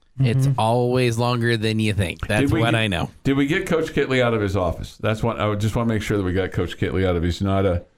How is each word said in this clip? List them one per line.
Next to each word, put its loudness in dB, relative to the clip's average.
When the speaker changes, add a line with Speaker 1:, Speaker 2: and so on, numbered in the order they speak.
Speaker 1:
It's 2
Speaker 2:
Mm-hmm. 0
Speaker 1:
always 2
longer 2
than 0
you 2
think. -2
That's 0
Speaker 3:
Did 0
we 0
Speaker 1:
what 2
Speaker 3:
get, 4
Speaker 1:
I 2
know. -2
Speaker 3:
did 0
we 2
get -2
Coach -2
Kitley 0
out 2
of 0
his -2
office? -4
That's -2
what, -2
I 0
would -2
just 0
wanna 0
make 0
sure 0
that 0
we 0
got 0
Coach -4
Kitley 0
out 2
of, 0
he's -2
not 2
a 0